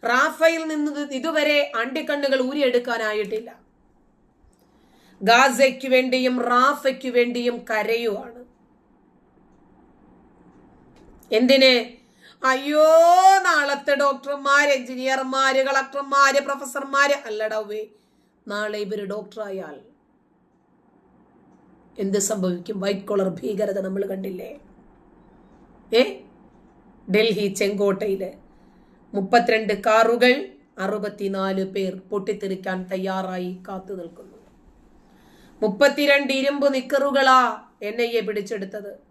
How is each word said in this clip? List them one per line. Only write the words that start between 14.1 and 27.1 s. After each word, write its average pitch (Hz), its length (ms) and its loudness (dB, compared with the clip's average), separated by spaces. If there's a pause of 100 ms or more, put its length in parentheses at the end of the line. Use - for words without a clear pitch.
എഞ്ചിനീയർമാര്, 262 960 -2
കളക്ടർമാര്, 277 760 2
പ്രൊഫസർമാര്. 277 760 -2 (100)
അല്ലടാ 214 300 -6
ഉവ്വേ, 214 300 -8 (640)
നാളെ 208 300 -6
ഇവര് 208 260 -6
ഡോക്ടറായാൽ 190 760 -10 (2250)
എന്ത് 196 200 -2
സംഭവിക്കും? 190 640 -4
വൈറ്റ് 196 260 -4
കോളർ 196 220 0
ഭീകരത 196 520 -4
നമ്മൾ 190 260 -4
കണ്ടില്ലേ? 190 540 -10 (1300)
ഏ, 240 80 6 (1080)